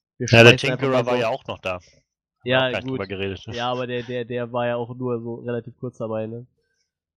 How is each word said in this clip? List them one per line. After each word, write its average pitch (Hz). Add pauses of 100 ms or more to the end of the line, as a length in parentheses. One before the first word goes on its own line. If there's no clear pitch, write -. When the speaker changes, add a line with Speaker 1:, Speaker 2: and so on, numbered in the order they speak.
(180)
Speaker 1:
Wir 123
Speaker 2:
Ja, 117
der 117
Speaker 1:
schmeißen 120
einfach 127
Speaker 2:
Tinkerer 131
Speaker 1:
mal -
Speaker 2:
war 123
Speaker 1:
so 120
Speaker 2:
ja 113
auch 131
noch 98
da. 92
Haben 90 (600)
Speaker 1:
Ja, 127
Speaker 2:
wir 131
auch 127
gar 107
nicht -
Speaker 1:
gut. 131
Speaker 2:
drüber 98
geredet, 98
ne? 113
Speaker 1:
Ja, 120
aber 123
der, 123
der, 123
der 120
war 120
ja 120
auch 120
nur 123
so 117
relativ 120
kurz 123
dabei, 110
ne? 117 (680)